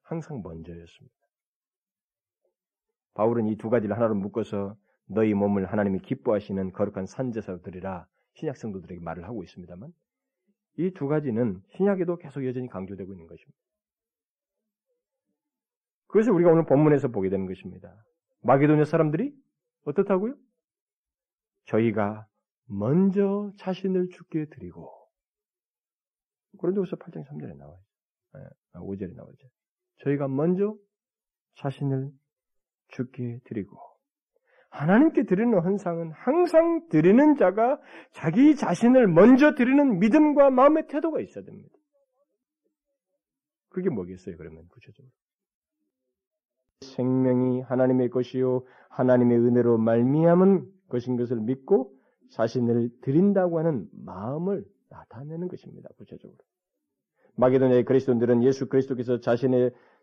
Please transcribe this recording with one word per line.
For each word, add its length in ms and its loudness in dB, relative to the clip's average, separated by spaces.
항상 400 -12
먼저였습니다. 760 -18
바울은 340 0
이 100 -4
두 120 -10
가지를 260 -2
하나로 200 -2
묶어서 600 -8
너희 280 -2
몸을 320 0
하나님이 340 -2
기뻐하시는 720 -6
거룩한 340 -6
산제사로 560 -10
드리라 460 -14
신약 240 -12
성도들에게 440 -14
말을 240 -12
하고 180 -12
있습니다만 500 -20
이 160 -4
두 140 -6
가지는 540 -2
신약에도 400 -2
계속 300 -12
여전히 240 -8
강조되고 420 -12
있는 160 -20
것입니다. 320 -20
그것을 240 2
우리가 200 6
오늘 140 4
본문에서 440 4
보게 200 -4
되는 160 -4
것입니다. 580 -16
마게도냐 440 4
사람들이 500 -2
어떻다고요? 520 -2
저희가 600 -2
먼저 920 -2
자신을 520 -6
주께 360 -10
드리고, 440 -18
고린도후서 380 -4
팔 160 -16
장 140 -14
삼 140 -16
절에 140 -14
나와요. 240 -20
예, 100 -20
아, 60 -18
오 160 -10
절에 180 -10
나오죠. 340 -20
저희가 240 -2
먼저 480 -2
자신을 540 -6
주께 560 -10
드리고, 340 -12
하나님께 560 2
드리는 340 0
헌상은 520 -4
항상 800 0
드리는 460 4
자가 440 0
자기 440 2
자신을 520 4
먼저 480 8
드리는 440 2
믿음과 520 4
마음의 360 4
태도가 340 -4
있어야 220 -14
됩니다. 320 -20
그게 200 -6
뭐겠어요, 480 -8
그러면 320 -20
구체적으로? 420 -20
생명이 800 -2
하나님의 480 0
것이요 540 -2
하나님의 480 4
은혜로 420 4
말미암은 920 2
것인 300 -4
것을 240 -4
믿고 520 -2
자신을 600 -2
드린다고 580 0
하는 320 -4
마음을 720 -8
나타내는 580 -14
것입니다, 500 -20
구체적으로. 400 -20
마게도냐의 500 4
그리스도인들은 580 2
예수 240 0
그리스도께서 520 -2
자신의, 520 0